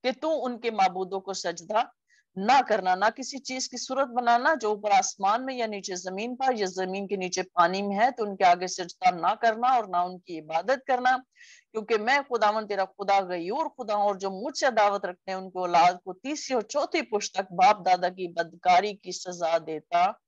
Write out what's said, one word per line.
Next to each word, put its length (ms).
कि 100
तू 160
उनके 420
माबूदों 500
को 140
सजदा 580
ना 220
करना, 340
ना 160
किसी 280
चीज 280
की 120
सूरत 300
बनाना 460
जो 180
ऊपर 180
आसमान 520
में 120
या 120
नीचे 300
जमीन 380
पर 200
या 120
जमीन 400
के 100
नीचे 260
पानी 400
में 140
है, 140
तो 140
उनके 200
आगे 240
सजदा 420
ना 240
करना 420
और 120
ना 140
उनकी 340
इबादत 500
करना, 360
क्योंकि 260
मैं 260
खुदावन 420
तेरा 180
खुदा 360
गयूर 480
खुदा 260
हूं 120
और 100
जो 140
मुझसे 400
दावत 340
रखते 260
हैं 80
उनको 240
औलाद 420
को 80
तीसरी 440
और 60
चौथी 400
पुश्त 340
तक 160
बाप 280
दादा 280
की 200
बदकारी 680
की 180
सजा 460
देता 680